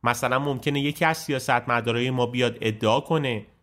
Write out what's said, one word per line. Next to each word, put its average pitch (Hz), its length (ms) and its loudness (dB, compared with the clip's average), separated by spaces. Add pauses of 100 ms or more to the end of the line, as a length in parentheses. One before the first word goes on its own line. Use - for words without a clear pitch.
مثلاً 123 340 2
ممکنه 143 420 -2
یکی 143 240 -2
از 160 140 2
سیاستمدارای 120 920 0
ما 123 160 2
بیاد 120 340 0
ادعا 110 400 2
کنه 131 460 -2 (160)